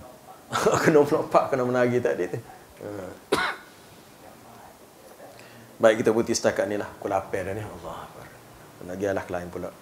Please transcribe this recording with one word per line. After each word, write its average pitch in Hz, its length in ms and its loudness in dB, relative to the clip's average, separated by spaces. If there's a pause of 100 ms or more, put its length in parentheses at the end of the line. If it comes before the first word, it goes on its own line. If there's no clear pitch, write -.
(500)
<laughs> - 340 2
kena 160 220 8
melompat, - 480 2
kena 131 80 2
menari 123 400 2
tadi 139 320 0
tu. 127 40 -6 (440)
Ha. 104 80 -10 (480)
<coughs> - 160 -4 (2250)
Baik, 113 200 6
kita 113 80 4
berhenti 113 240 2
setakat 101 320 0
ni 104 120 -2
lah. 98 200 -8
Pukul 101 160 -4
lapan 98 360 -4
dah 98 40 -6
ni. 107 80 -8
Allah 85 320 -12 (120)
Akbar. - 200 -20 (580)
Lagi 95 260 -8
alah 95 160 -4
lain 87 240 -8
pula. 90 200 -10 (100)